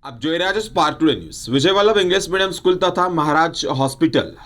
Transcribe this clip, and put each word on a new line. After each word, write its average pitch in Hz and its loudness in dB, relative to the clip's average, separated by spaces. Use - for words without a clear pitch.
આપ 120 -16
જોઈ 156 -2
રહ્યા 190 -2
છો 214 -2
સ્પાર્ક 175 -2
ટુડે 156 2
ન્યૂઝ. 85 -14
વિજય 139 2
વલ્લભ 202 4
ઇંગ્લિશ 185 0
મીડિયમ 190 0
સ્કૂલ 185 0
તથા 180 0
મહારાજ 156 0
હોસ્પિટલ 135 0